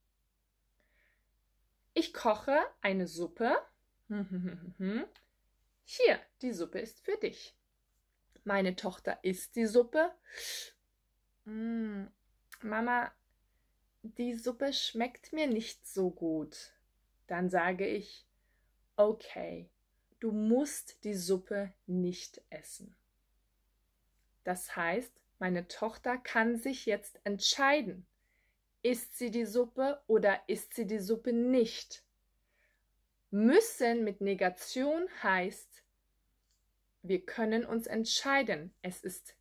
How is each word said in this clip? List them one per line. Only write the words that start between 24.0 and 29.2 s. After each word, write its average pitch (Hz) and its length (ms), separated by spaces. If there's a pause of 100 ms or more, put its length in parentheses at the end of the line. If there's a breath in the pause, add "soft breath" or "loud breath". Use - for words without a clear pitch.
Das 180 320
heißt, 185 480 (160)
meine 180 280
Tochter 240 500
kann 233 400
sich 269 280
jetzt 208 380
entscheiden, 208 840 (800)
isst 240 340
sie 240 140